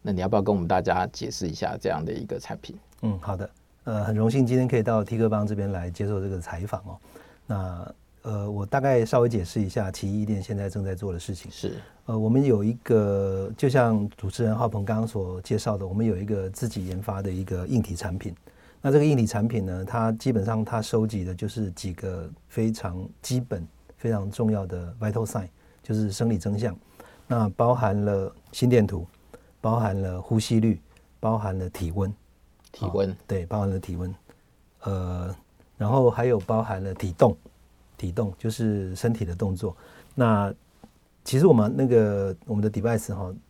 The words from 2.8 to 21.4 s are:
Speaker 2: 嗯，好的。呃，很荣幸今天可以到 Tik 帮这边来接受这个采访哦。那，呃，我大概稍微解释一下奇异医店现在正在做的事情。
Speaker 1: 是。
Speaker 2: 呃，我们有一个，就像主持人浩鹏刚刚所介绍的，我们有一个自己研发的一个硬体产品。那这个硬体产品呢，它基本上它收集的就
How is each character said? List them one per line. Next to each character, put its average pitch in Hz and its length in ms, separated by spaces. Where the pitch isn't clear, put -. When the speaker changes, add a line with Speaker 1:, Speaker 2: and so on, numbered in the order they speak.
Speaker 2:
嗯， 104 180
好 98 160
的。 95 140
呃， 107 180
很 107 140
荣 110 140
幸 131 160
今 123 100
天 127 100
可 123 80
以 113 80
到 107 220
Tik 113 240
帮 104 180
这 107 80
边 101 160
来 90 200
接 98 160
受 101 120
这 95 120
个 95 100
采 87 260
访 95 200
哦。 87 100
那， 92 480
呃， 104 280
我 101 140
大 135 160
概 131 240
稍 123 160
微 117 80
解 110 160
释 110 160
一 98 80
下 95 240
奇 98 180
异 104 120
医 - 20
店 104 180
现 104 140
在 98 140
正 101 120
在 95 120
做 95 180
的 85 80
事 98 140
情。 - 180
Speaker 1:
是。 - 220
Speaker 2:
呃， 113 120
我 107 120
们 131 120
有 113 220
一 113 80
个， 98 760
就 139 100
像 117 480
主 98 140
持 - 120
人 110 140
浩 120 100
鹏 101 200
刚 107 100
刚 113 100
所 92 360
介 - 160
绍 107 180
的， 98 100
我 90 60
们 107 140
有 104 100
一 95 80
个 101 240
自 101 180
己 101 200
研 90 120
发 98 220
的 98 100
一 92 140
个 92 220
硬 110 160
体 87 120
产 87 220
品。 98 180
那 139 100
这 147 80
个 147 60
硬 151 100
体 113 120
产 107 200
品 113 200
呢， 92 180
它 113 280
基 120 200
本 107 100
上 110 220
它 110 160
收 110 260
集 104 180
的 92 100
就 104 120